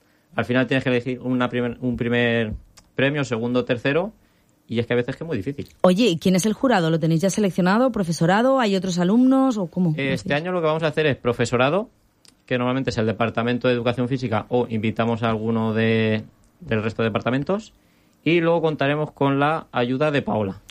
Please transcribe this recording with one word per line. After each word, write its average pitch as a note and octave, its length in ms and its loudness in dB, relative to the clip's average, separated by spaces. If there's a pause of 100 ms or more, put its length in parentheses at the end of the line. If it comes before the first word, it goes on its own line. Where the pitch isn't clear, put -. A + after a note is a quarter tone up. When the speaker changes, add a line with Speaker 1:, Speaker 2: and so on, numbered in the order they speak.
(340)
Speaker 1:
al A2+ 100 -4
final B2+ 220 0
tienes C3 180 -2
que C3 60 0
elegir B2 300 -2
una B2 280 0
primer, A#2+ 320 -4
un B2 160 -2
primer A#2 560 0 (420)
premio, C#3 300 0
segundo, A#2+ 400 -2
tercero, C#3+ 480 -2 (560)
y A2+ 120 -4
es A2+ 60 -4
que - 60 -6
a A#2+ 40 2
veces A#2+ 200 -2
que D#3+ 80 -12
es - 40 -10
muy D3 100 -4
difícil. G2 300 -8 (140)
Speaker 2:
Oye, F#3 260 4
¿y E3+ 100 0
quién F#3+ 180 2
es E3+ 80 0
el A3 80 0
jurado? F#3 380 2
¿Lo E3 100 0
tenéis D#3+ 220 2
ya F#3+ 80 2
seleccionado, G3+ 600 2
profesorado? G3+ 680 2
¿Hay G3+ 160 2
otros F3+ 220 -2
alumnos B3+ 580 4
o F#3 120 -2
cómo? F3 280 0
Speaker 1:
Eh, C#3 160 -2
este B2+ 220 -2
año E3+ 180 -2
lo F3+ 80 -2
que D#3+ 60 0
vamos D#3 160 0
a D#3+ 60 2
hacer D#3 180 0
es C3+ 100 2
profesorado, C3 720 0 (560)
que B2+ 140 -2
normalmente B2+ 320 0
es - 80 -4
el A2 80 0
Departamento A#2 600 0
de B2+ 80 4
Educación A#2+ 340 -2
Física, B2 420 -2
o B2 180 0
invitamos A2+ 540 -2
a A2+ 80 0
alguno A2 420 -2
de, A2 520 0 (360)
del A#2 220 -2
resto A2+ 200 -4
de A2+ 60 0
departamentos, C#3 640 -2 (500)
y E3+ 180 2
luego E3 200 2
contaremos D3+ 520 0
con C#3 280 0
la D3+ 320 0
ayuda C3 380 0
de C#3 100 0
Paola. G#2+ 400 -2 (100)